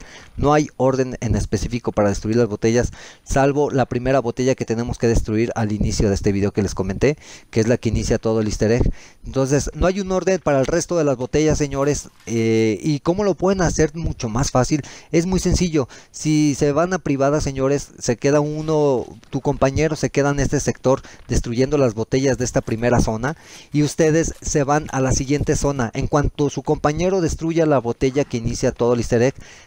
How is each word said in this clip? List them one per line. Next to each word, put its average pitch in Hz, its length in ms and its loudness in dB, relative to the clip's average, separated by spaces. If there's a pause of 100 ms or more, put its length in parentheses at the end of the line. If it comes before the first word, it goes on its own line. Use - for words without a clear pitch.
(360)
No 139 160 2
hay 151 160 2 (100)
orden 127 420 0
en 110 160 0
específico - 560 -4
para 104 160 2
destruir 107 280 -2
las 120 120 2
botellas, 113 420 0 (320)
salvo 139 480 0
la 123 160 0
primera 127 320 0
botella 127 380 0
que 120 80 -4
tenemos 120 340 -4
que 123 80 0
destruir 113 480 0
al 110 160 -2
inicio 107 380 0
de 98 80 2
este 104 160 0
video 98 180 0
que 107 120 -2
les 95 120 -2
comenté, 95 440 -2 (320)
que 113 100 -2
es 110 80 0
la 120 80 2
que - 140 -2
inicia 110 280 0
todo 113 220 -2
el 107 80 -2
easter 107 240 0
egg. 127 180 2 (340)
Entonces, 131 500 -2
no 151 120 0
hay 190 140 0
un 185 100 -4
orden 185 300 0
para 143 180 0
el 131 80 2
resto 175 320 -2
de 156 60 2
las 139 120 0
botellas, 147 400 0
señores. 139 520 -2 (180)
Eh, 113 560 2
¿y 147 180 0
cómo 180 220 -2
lo 190 140 0
pueden 190 240 0
hacer 156 340 0
mucho 160 340 -6
más 120 220 -2
fácil? 135 320 0 (300)
Es 165 140 2
muy 185 120 0
sencillo. 165 500 0 (220)
Si 151 460 2
se 147 160 2
van 175 220 0
a 180 40 0
privada, 143 420 2
señores, 139 560 -2
se 117 200 -2
queda 143 240 2
uno, 151 680 0 (240)
tu 139 100 -4
compañero 143 540 0
se 131 160 -2
queda 143 200 2
en 143 100 0
este 139 180 0
sector - 440 0 (260)
destruyendo 127 500 0
las 131 140 4
botellas 127 460 0
de 123 80 -2
esta - 160 -2
primera 117 380 2
zona 117 360 -2 (340)
y 147 120 2
ustedes 156 580 2
se 147 240 0
van 151 280 0
a 131 80 -2
la 131 120 2
siguiente 143 440 0
zona. 139 360 -2
En 131 140 -4
cuanto 147 420 0
su 135 140 -8
compañero 160 580 0
destruya 160 460 0
la 147 120 4
botella 127 460 0
que - 140 -4
inicia 117 340 -2
todo 120 220 2
el 123 60 0
easter 113 200 2
egg, 131 140 2 (320)